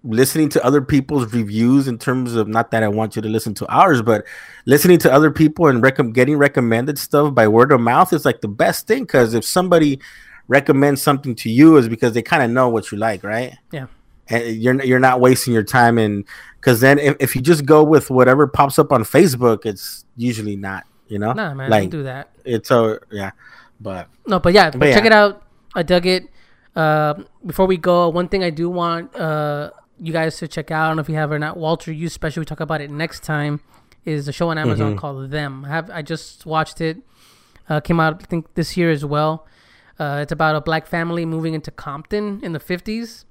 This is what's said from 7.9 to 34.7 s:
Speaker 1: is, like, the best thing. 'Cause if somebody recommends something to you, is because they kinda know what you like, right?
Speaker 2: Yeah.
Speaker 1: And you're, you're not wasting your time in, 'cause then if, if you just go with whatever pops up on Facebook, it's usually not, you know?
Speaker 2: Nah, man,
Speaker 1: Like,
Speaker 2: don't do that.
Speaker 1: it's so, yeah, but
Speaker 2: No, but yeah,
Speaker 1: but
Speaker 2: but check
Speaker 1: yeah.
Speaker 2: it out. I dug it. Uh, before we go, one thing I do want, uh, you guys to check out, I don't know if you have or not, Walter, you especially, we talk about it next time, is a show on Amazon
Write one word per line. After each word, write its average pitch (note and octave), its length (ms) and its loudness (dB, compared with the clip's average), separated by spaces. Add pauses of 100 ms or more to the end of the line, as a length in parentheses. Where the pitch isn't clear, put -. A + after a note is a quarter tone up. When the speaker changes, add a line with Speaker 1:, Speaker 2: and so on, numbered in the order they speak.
Speaker 1:
is, D3+ 140 -2
like, B2+ 160 0
the A2 60 -8
best D#3+ 400 -2
thing. A#3 180 -2
'Cause A#2+ 300 2
if A2 100 -2
somebody E3 540 2 (480)
recommends C#3 560 2
something C3+ 320 -2
to A2+ 160 -6
you, D3+ 260 8
is A#2 100 4
because A2+ 260 -2
they A#2 100 -2
kinda D3 240 0
know B2+ 200 2
what A2+ 240 -2
you G#2 60 -10
like, G#2 260 -4
right? A#2+ 320 -8 (160)
Speaker 2:
Yeah. C3+ 140 -12 (420)
Speaker 1:
And A#2 280 -6
you're, B2+ 280 0
you're B2+ 160 2
not B2+ 200 4
wasting B2+ 340 4
your A2 80 2
time A#2 380 4
in, G#2 260 -2 (360)
'cause B2 180 2
then C3 180 6
if, D3 220 0
if C3 160 -4
you - 80 -4
just D3 240 2
go D3+ 160 8
with D3+ 260 4
whatever C3 380 4
pops C#3 320 0
up D3 120 2
on A#2+ 120 2
Facebook, B2 640 2
it's - 360 -12 (140)
usually A2 380 -6
not, G2 280 -12 (260)
you G#2 100 -8
know? G#2+ 140 -4
Speaker 2:
Nah, F#3 200 -6
man, C3+ 160 -10
Speaker 1:
Like, G#2 140 2
Speaker 2:
don't F#2 60 -6 (100)
do C#3+ 40 -10
that. C3+ 280 -14 (120)
Speaker 1:
it's A#2 260 -6
so, A2+ 280 2 (140)
yeah, G2 200 -10 (480)
but F#2+ 280 -12 (180)
Speaker 2:
No, F#3 140 -2
but F3 140 2
yeah, F3+ 180 4
Speaker 1:
but B2+ 80 -10
Speaker 2:
but D3 140 2
check A#2+ 100 4
Speaker 1:
yeah. A3+ 40 4
Speaker 2:
it A3 60 6
out. G#3 300 2 (320)
I F3+ 80 -4
dug F3+ 240 0
it. F#3 160 -2 (520)
Uh, D3+ 380 0 (320)
before F#3 220 0
we F#3 100 0
go, F3 320 2
one F3 200 -4
thing F#3+ 140 -2
I F3 60 -2
do E3 180 -6
want, E3+ 480 -6
uh, D3+ 540 -6 (340)
you D#3+ 80 -8
guys D#3+ 280 -4
to E3 80 -12
check - 240 -10
out, D#3+ 140 -2
I - 20 0
don't D#3 100 -2
know D#3+ 40 -4
if C#3+ 80 -8
you D#3 60 -4
have D#3 160 -4
or D3+ 60 -4
not, D3+ 200 -8
Walter, D#3+ 340 -4
you D#3+ 160 -8
especially, D#3 340 -8
we D3+ 40 -8
talk D3+ 140 -12
about D#3 220 -6
it C#3+ 80 -14
next D3+ 340 -10
time, D3 360 -4 (440)
is D3 240 -6
a C#3+ 40 -10
show E3+ 180 -4
on D#3+ 80 -4
Amazon G#2+ 360 -2